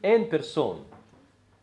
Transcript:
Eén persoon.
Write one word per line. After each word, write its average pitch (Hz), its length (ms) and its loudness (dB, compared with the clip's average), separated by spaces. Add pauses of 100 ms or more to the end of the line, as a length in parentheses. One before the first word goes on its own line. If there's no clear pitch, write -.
Eén 220 260 4
persoon. 131 580 -2 (760)